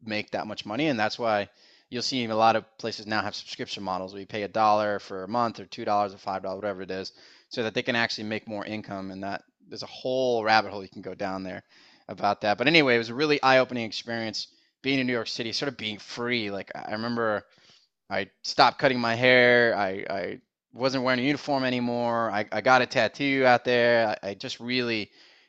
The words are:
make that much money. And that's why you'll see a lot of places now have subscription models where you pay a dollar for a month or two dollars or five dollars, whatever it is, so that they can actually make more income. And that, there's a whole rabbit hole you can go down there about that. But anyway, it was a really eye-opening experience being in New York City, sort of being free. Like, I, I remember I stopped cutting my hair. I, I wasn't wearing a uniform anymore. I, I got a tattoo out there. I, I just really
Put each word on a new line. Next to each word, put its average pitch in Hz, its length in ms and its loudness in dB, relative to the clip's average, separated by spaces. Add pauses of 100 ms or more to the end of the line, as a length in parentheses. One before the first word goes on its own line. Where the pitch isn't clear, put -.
make 107 280 -6
that 98 160 -4
much 104 180 -10
money. 117 220 -2
And 135 120 0
that's 107 200 0
why 107 320 0 (400)
you'll 120 100 -6
see 127 240 -2
a 110 100 -4
lot 110 220 6
of 104 80 -2 (140)
places 110 280 -8
now 107 140 -2
have 101 140 -4
subscription - 480 -12
models 92 320 -6
where 101 60 -10
you 95 60 -12
pay 107 180 -6
a 98 40 -4
dollar 107 500 4
for 95 260 -10
a 92 40 -12
month 117 320 -2
or 98 60 -14
two 117 180 -10
dollars 104 300 0
or - 20 -20
five 95 260 -6
dollars, 95 140 -6
whatever 98 240 -6
it 95 100 -10
is, 95 220 -8 (380)
so 123 120 -4
that 110 120 -4
they 127 80 -2
can 127 120 -2
actually 113 300 -2
make 107 240 -6
more 104 160 -8
income. 98 460 -10
And 95 120 -12
that, 98 220 -8 (240)
there's 110 140 -14
a 113 40 -14
whole 127 560 -2
rabbit 107 280 4
hole 101 120 -8
you 95 60 -12
can 104 140 -16
go 92 120 -10
down 95 280 -4
there 92 200 -10 (460)
about 101 320 -2
that. 104 160 2
But 123 100 2
anyway, 147 280 6
it 117 40 6
was 117 120 -2
a 117 40 -8
really 147 280 2
eye-opening 127 420 4
experience 113 640 -6 (340)
being 135 160 0
in 131 80 0
New 127 60 0
York 113 160 -2
City, 113 240 -6
sort 147 160 -2
of 123 80 -8
being 110 220 -8
free. 120 520 -4
Like, 98 240 -8
I, - 140 -10
I - 40 -8
remember 113 520 -2 (640)
I 98 220 -6 (120)
stopped - 360 4
cutting 131 200 2
my 117 160 0
hair. 120 600 6
I, 98 340 -2
I 95 300 -6 (320)
wasn't 127 320 -2
wearing 127 160 2
a 123 40 0
uniform 139 380 0
anymore. 120 680 0
I, 104 180 -2
I 107 120 -4
got 127 200 6
a 120 40 0
tattoo 135 600 0
out 123 180 6
there. 120 580 4
I, 98 80 -6
I 101 40 -6
just 120 240 -12
really 117 520 -2 (380)